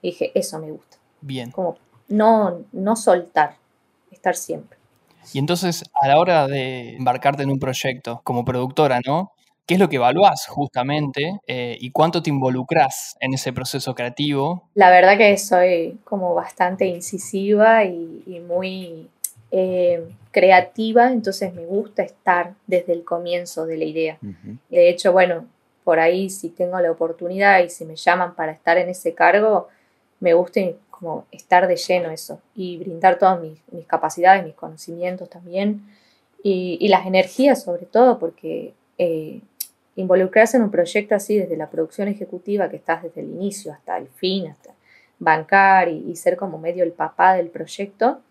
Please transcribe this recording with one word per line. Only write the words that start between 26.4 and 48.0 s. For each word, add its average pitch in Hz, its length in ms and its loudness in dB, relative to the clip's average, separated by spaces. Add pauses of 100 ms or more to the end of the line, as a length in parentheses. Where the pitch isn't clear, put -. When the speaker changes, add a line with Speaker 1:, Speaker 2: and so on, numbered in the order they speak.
Speaker 1:
tengo 180 300 -4
la 170 100 2
oportunidad 180 720 2
y 170 60 -8
si - 160 -16
me 160 100 -16
llaman 175 380 0
para 160 180 -4
estar 170 240 0
en 180 140 0
ese 175 240 -6
cargo, 196 540 2 (520)
me 175 140 4
gusta 180 260 2 (300)
como 160 400 -12
estar 180 380 2
de 175 80 0
lleno 175 340 -2
eso - 300 -14 (160)
y 180 220 -10
brindar 175 400 2
todas 185 220 2
mis, 160 180 -14 (140)
mis 170 140 -16
capacidades, 175 580 2
mis 156 100 -16
conocimientos 175 760 -10
también 190 520 -6 (600)
y, 180 380 -2
y 208 80 2
las 185 180 4
energías 190 560 2
sobre 175 240 -8
todo, 240 320 4
porque, 165 560 -10 (240)
eh, 160 420 -4 (560)
involucrarse 190 600 2
en 240 80 4
un 208 80 -2
proyecto 208 420 -2
así 202 240 -2
desde 175 180 -4
la 151 140 -8
producción 165 380 -6
ejecutiva, 202 600 -6
que - 60 -14
estás 165 280 -6
desde 160 160 -14
el 151 80 -10
inicio 175 440 -10
hasta - 260 -10
el 131 100 -12
fin, 185 400 -6
hasta - 220 -20 (500)
bancar 185 680 4
y, 160 220 -8
y 170 60 -10
ser 175 200 -2
como 170 220 -10
medio 175 240 -4
el 165 100 0
papá 175 420 0
del 175 160 -2
proyecto 202 720 -4 (100)